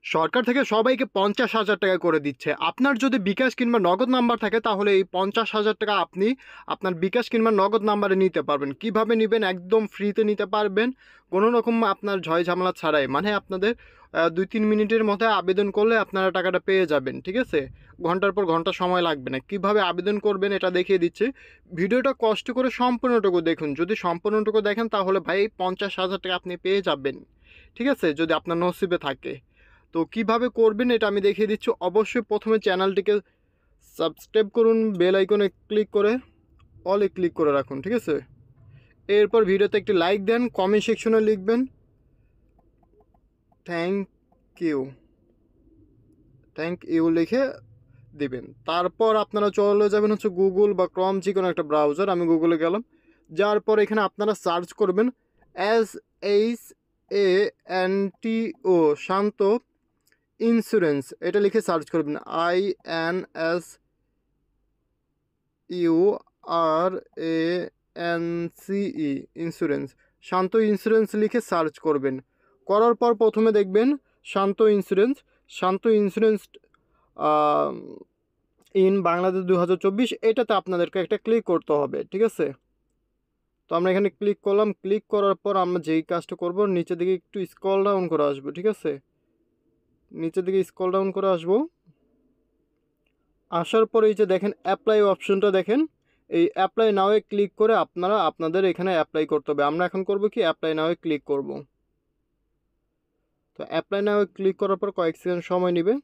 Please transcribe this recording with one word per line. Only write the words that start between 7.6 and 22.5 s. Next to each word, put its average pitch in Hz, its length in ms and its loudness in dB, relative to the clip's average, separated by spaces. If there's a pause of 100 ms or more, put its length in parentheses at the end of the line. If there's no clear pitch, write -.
নাম্বারে 202 340 0
নিতে 185 260 2
পারবেন। 139 300 -2
কিভাবে 220 440 -2
নিবেন? 220 280 2
একদম 190 440 0
ফ্রিতে 208 360 -2
নিতে 208 220 0
পারবেন, 214 460 0 (380)
কোনো 208 220 2
রকম 233 320 0
আপনার 196 360 -2
ঝয় 165 240 0
ঝামেলা 180 280 -2
ছাড়াই। 151 360 0
মানে 175 260 -2
আপনাদের, 196 420 -2 (360)
আহ, 165 180 2
দুই 175 160 -2
তিন 214 200 -2
মিনিটের 214 380 2
মধ্যে 202 220 0
আবেদন 190 460 0
করলে 220 260 2
আপনারা 190 340 0
টাকাটা 180 280 0
পেয়ে 190 260 2
যাবেন, 135 360 -2
ঠিক 185 140 -10
আছে? 165 320 -2 (340)
ঘন্টার 185 300 0
পর 196 140 -2
ঘন্টা 165 260 0
সময় 180 300 0
লাগবে 147 280 -2
না। 131 100 -6
কিভাবে 202 420 0
আবেদন 180 380 -2
করবেন 202 320 0
এটা 185 200 0
দেখিয়ে 180 280 2
দিচ্ছি। 175 320 0 (440)
ভিডিওটা 226 440 0
কষ্ট 220 320 0